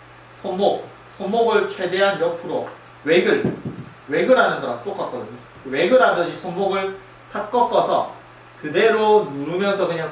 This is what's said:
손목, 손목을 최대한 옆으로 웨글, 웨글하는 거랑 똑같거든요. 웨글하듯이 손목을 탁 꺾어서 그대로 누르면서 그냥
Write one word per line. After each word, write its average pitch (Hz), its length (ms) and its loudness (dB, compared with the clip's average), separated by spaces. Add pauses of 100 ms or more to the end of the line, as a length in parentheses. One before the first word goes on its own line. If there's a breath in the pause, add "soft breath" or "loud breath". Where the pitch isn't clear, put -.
(420)
손목, 190 460 0 (300)
손목을 202 500 2
최대한 190 520 -2
옆으로 - 460 -4 (400)
웨글, 180 500 2 (520)
웨글하는 180 540 2
거랑 123 220 -6
똑같거든요. - 540 -8 (280)
웨글하듯이 175 720 2
손목을 190 580 -2 (360)
탁 202 200 -8
꺾어서 - 640 2 (480)
그대로 214 640 4
누르면서 175 600 -2
그냥 160 240 -4